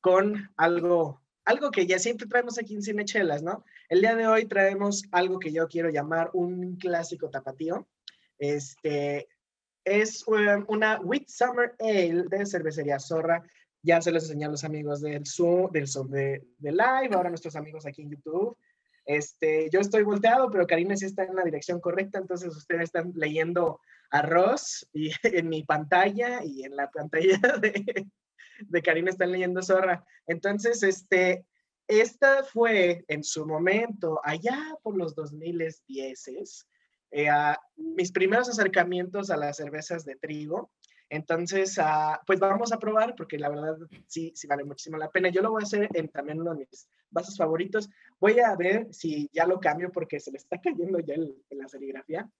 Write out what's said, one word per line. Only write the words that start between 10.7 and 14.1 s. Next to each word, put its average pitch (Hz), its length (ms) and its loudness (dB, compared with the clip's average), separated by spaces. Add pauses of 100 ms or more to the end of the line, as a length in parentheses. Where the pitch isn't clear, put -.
Wheat 247 280 -2
Summer 240 500 0
Ale 180 500 2
de 196 180 -2
Cervecería 156 520 -2
Zorra. 165 440 0 (420)
Ya 165 180 6
se 170 100 0